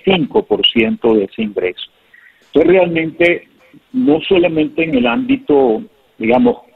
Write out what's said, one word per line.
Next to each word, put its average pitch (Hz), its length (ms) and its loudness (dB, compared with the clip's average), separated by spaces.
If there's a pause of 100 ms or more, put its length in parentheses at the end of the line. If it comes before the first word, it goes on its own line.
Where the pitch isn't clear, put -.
cinco 151 420 0
por 104 180 -2
ciento 110 500 0
de 104 100 2
ese 107 180 -8
ingreso. 92 480 -8 (560)
Entonces, 160 260 2
realmente, 170 760 0 (440)
no 135 280 0
solamente 165 640 0
en 156 100 -4
el 123 140 0
ámbito, 127 760 0 (340)
digamos, 120 420 2 (180)